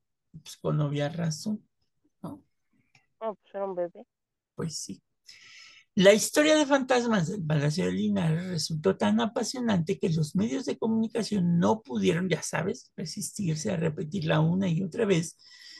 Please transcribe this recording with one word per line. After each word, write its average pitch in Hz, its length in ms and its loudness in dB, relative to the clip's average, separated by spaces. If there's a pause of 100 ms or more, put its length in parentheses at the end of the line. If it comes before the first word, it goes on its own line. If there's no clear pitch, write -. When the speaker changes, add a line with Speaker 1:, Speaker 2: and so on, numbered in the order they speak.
(440)
Speaker 1:
Pues - 140 -20
con 151 240 -2
obvia 143 280 -2
razón, 165 580 -6 (560)
¿no? 294 200 -14 (760)
Speaker 2:
Ah, 220 140 -8
pues - 220 -20
era 196 100 -6
un 190 100 -6
bebé. 180 280 -6 (520)
Speaker 1:
Pues - 220 -8
sí. - 240 -14 (920)
La 196 180 8
historia 302 440 4
de 302 100 4
fantasmas 247 600 2
del 202 160 -6
Palacio 151 400 0
de 185 80 0
Linares 185 540 0
resultó 175 500 -2
tan 214 220 2
apasionante 220 800 -2
que 190 100 -2
los 156 260 0
medios 247 300 0
de - 120 -4
comunicación 208 840 0
no 220 220 2
pudieron, 185 480 0
ya 160 140 -2
sabes, - 520 -6
resistirse 170 760 -6
a 180 60 -2
repetirla 160 640 -2
una 180 280 2
y 170 140 0
otra 196 220 -2
vez 175 320 0 (420)